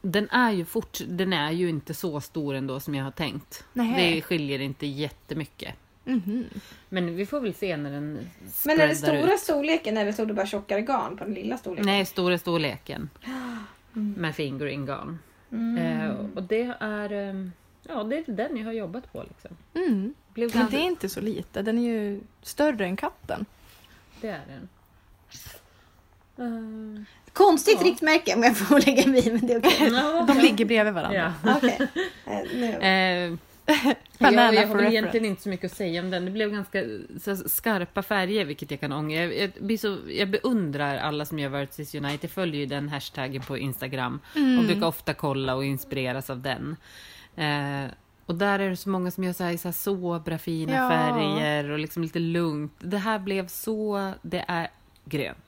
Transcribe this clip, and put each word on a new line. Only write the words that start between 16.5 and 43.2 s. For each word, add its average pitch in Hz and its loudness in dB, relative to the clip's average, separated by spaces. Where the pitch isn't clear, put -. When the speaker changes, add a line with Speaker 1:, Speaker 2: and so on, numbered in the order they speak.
Speaker 1:
är, 208 -6
ehm, 196 -6
ja, 240 -6
det 226 -2
är 320 -4
den 240 -4
jag 220 -6
har 226 -6
jobbat 214 -8
på, - -10
liksom. - -18
Speaker 2:
Mm. 254 0
Speaker 1:
Blev 233 -2
Speaker 2:
Men 233 4
Speaker 1:
glad. 226 4
Speaker 2:
det 262 2
är 320 2
inte 330 -2
så - -8
lite. - -6
Den 220 0
är 233 2
ju 208 -4
större 277 0
än 180 -2
katten. - -6
Speaker 1:
Det 220 -8
är 170 -8
den. 156 -16
Eh, 220 -8
Speaker 3:
Konstigt 392 6
Speaker 1:
ja. 359 6
Speaker 3:
riktmärke 311 4
om 233 4
jag 233 6
får 277 8
lägga 262 6
mig 254 6
i, 226 2
men 233 2
det 240 2
är 233 4
okej. 302 6
Speaker 1:
<laughs> 226 4
Ja. 294 2
Speaker 2:
De 277 8
ligger 226 8
bredvid 214 4
varandra. 180 0
Speaker 1:
Ja. 240 6
Speaker 3:
Okej. 254 2
Eh, 208 -4
nu. 247 -2
Speaker 1:
Eh, 180 2
Speaker 2:
<laughs> 285 4
Banana 240 8
Speaker 1:
jag, 220 6
jag 208 8
har 208 4
Speaker 2:
for 208 0
Speaker 1:
väl 202 4
Speaker 2:
reference. 214 6
Speaker 1:
egentligen 220 0
inte 196 -2
så 208 -6
mycket 180 -4
att - -16
säga 175 -2
om 185 -4
den. 180 -2
Det 185 -4
blev 208 -2
ganska 202 -4
så 202 -4
skarpa 190 -2
färger, 196 0
vilket 143 -8
jag 139 -6
kan 143 -4
ångra. 151 -2
Jag, 170 -2
jag 190 0
blir 208 -2
så, 202 -2
jag 143 -2
beundrar 151 0
alla 151 -2
som 156 -6
gör 143 -2
Versus 143 -8
Unite. 143 -4
Jag 165 -8
följer 165 -2
ju 143 -2
den 143 -4
hashtaggen 135 -6